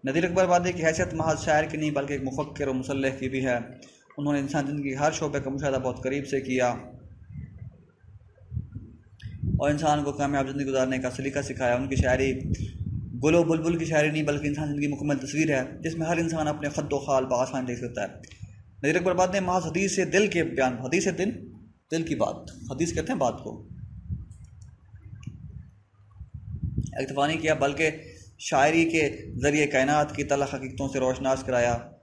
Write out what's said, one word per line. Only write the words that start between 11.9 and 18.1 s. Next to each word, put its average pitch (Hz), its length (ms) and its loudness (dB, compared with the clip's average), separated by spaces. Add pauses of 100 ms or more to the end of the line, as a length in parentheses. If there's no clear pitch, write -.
शायरी 131 360 4 (840)
गुलो 160 260 6
बुलबुल 165 340 2
की 160 80 -2
शायरी 151 260 4
नहीं, 151 140 0
बल्कि 147 220 0
इंसान 147 180 -2
ज़िंदगी 147 200 -2
की 143 40 0
मुकम्मल 143 280 0
तस्वीर 147 340 0
है, 127 300 0
जिसमें 160 260 -4
हर 170 120 2
इंसान 165 280 0
अपने 147 240 -2
ख़द्दो 143 280 -2
ख़ाल 135 260 2
बआसानी 127 420 -2
देख 120 120 -4
सकता 117 220 -6
है। - 200 -8 (560)